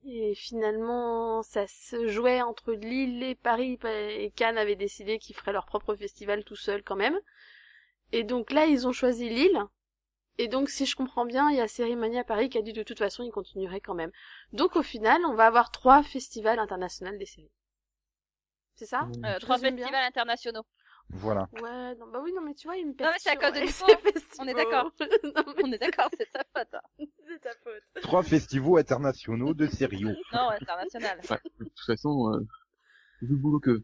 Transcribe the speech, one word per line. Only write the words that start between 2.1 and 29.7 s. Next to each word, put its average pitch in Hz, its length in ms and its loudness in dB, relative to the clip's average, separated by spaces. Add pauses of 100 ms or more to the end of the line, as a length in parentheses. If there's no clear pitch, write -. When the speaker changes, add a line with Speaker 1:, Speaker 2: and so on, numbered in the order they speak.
Speaker 1:
entre 233 320 -4
Lille 240 500 -4
et 254 120 -4
Paris, 247 500 0
et 208 460 -4
Cannes 226 260 0
avait 208 180 2
décidé 202 420 -6
qu'ils - 180 -14
feraient - 180 -6
leur 185 120 -4
propre 208 300 -4
festival 208 480 -6
tout 214 140 -16
seul 202 260 -4
quand 196 140 -6
même. 254 200 0 (920)
Et 233 120 0
donc 233 280 -4
là, 302 140 4
ils 269 220 4
ont 247 40 2
choisi 240 380 0
Lille. 302 340 4 (760)
Et 233 80 0
donc, 269 220 0
si - 160 -2
je - 100 -4
comprends 254 300 -2
bien, 262 260 2
il 285 60 2
y 247 40 2
a 220 60 0
Série 240 280 -2
Mania 233 280 -2
Paris 226 260 0
qui 254 80 -2
a 220 40 0
dit 214 120 -8
de 214 100 -8
toute - 160 -12
façon, 214 240 -2
ils 240 80 -8
continueraient 190 500 -6
quand 202 140 -8
même. 165 160 -4 (400)
Donc 294 240 0
au 320 80 2
final, 240 420 2
on 262 100 0
va 220 100 8
avoir 226 260 6
trois 277 320 8
festivals 233 560 -2
internationaux 190 580 -6
des 196 80 -10
séries. 156 260 -20 (1200)
C'est 226 120 -18
ça ? 247 160 -2
Speaker 2:
Mmh. 240 220 -8
Speaker 3:
Euh, 208 100 -2
Speaker 1:
Je 190 60 -4
Speaker 3:
trois 247 140 2
Speaker 1:
résume 254 200 0
bien. 247 100 -6
Speaker 3:
festivals 269 220 0
internationaux. 233 560 -4 (460)
Speaker 4:
Voilà. 95 380 0 (140)
Speaker 1:
Ouais, 247 340 -8
non, 233 160 -18
bah 240 120 -6
oui, 349 100 -4
non, 370 80 -4
mais 294 140 -8
tu - 120 -20
vois, 359 100 -6
il 349 100 -6
me 285 40 -6
Speaker 3:
Non, 254 40 -10 (160)
mais - 80 -
c'est 277 100 -2
à 285 60 4
Speaker 1:
perturbe 285 180 0
Speaker 3:
cause - 0 -
de 294 40 -4
Speaker 1:
avec - 220 -2
Speaker 3:
Nico. 392 240 8
Speaker 1:
ces 415 80 6
festivals. - 280 -10
Speaker 3:
On 269 80 -6
est 247 60 -4
d'accord. 262 460 2
Speaker 1:
<laughs> - 240 2
Non, 294 340 -2
mais 381 80 2
Speaker 3:
On 262 80 -2
est 214 40 -6
d'accord, 277 400 2
c'est 226 80 -4
de - 60 -20
sa 269 120 -6 (120)
faute, 254 180 -6
hein. - 80 -12 (160)
Speaker 1:
<laughs> 294 100 -10 (200)
C'est 339 80 -12
de 302 40 -18
ta 247 100 -12 (140)
faute. - 380 -16
Speaker 4:
Trois 180 220 2
festivals 151 560 4
internationaux 131 760 0
de 151 140 2
série. 104 360 -2